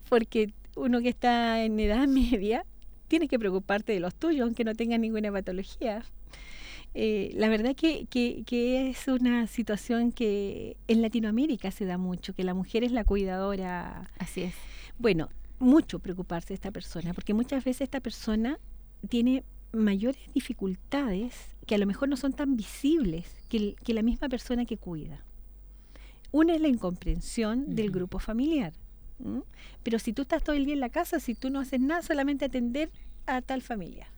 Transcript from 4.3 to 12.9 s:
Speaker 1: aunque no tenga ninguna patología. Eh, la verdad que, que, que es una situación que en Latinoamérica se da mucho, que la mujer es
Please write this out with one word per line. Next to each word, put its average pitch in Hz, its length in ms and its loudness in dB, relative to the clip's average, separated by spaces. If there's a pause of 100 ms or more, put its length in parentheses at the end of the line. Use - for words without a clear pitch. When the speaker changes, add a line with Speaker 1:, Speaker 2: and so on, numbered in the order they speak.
Speaker 1:
aunque 233 200 0
no 220 100 0
tenga 233 240 0
ninguna 220 340 0
patología. 196 720 -4 (880)
Eh, 214 440 0
la 214 120 6
verdad 220 260 4
que, 311 360 2
que, 247 340 2
que 254 460 2
es - 180 -4
una 240 380 4
situación 226 680 0
que 202 640 -2 (120)
en 226 120 6
Latinoamérica 220 680 2
se 196 160 -4
da 180 100 -2
mucho, 185 380 -4
que 185 100 -2
la 185 80 0
mujer 185 320 0
es 240 80 2